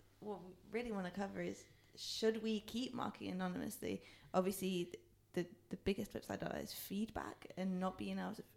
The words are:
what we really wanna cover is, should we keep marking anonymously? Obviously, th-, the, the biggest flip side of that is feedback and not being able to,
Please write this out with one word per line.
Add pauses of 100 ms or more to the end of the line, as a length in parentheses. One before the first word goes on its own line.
(200)
what
we (180)
really
wanna
cover
is, (320)
should
we
keep
marking
anonymously? (320)
Obviously,
th-, (360)
the, (220)
the
biggest
flip
side
of
that
is
feedback
and
not
being
able
to, (140)